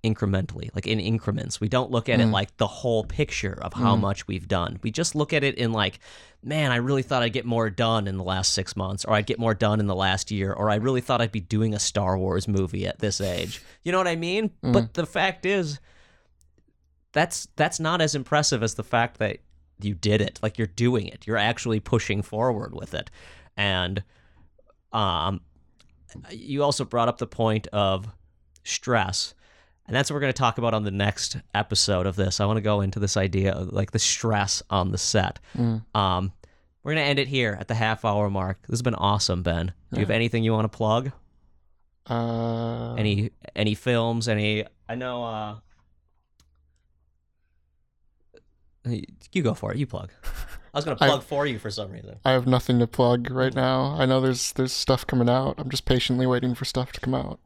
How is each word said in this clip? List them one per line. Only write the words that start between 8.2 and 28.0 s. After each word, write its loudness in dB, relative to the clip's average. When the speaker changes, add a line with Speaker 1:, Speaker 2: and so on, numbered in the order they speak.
Speaker 1:
last 0
six -4
months, -4
or 2
I'd 2
get -2
more 2
done 2
in 2
the 0
last 0
year, -2
or 0
I 4
really 0
thought 0
I'd 0
be -4
doing 0
a -2
Star 0
Wars 0
movie 0
at -6
this -2
age." -4
You -2
know 2
what 2
I 0
mean? -2
Speaker 2:
Mm. 2
Speaker 1:
But 4
the -2
fact -2
is, 0
that's, -2
that's 0
not 0
as 2
impressive 2
as 0
the -8
fact 0
that -2
you -2
did 2
it. -2
Like, -2
you're 0
doing 0
it. -14
You're -2
actually 0
pushing 0
forward -2
with -10
it. -8
And, 0
um, 0
you -4
also 0
brought 2
up -2
the -6
point 0
of 2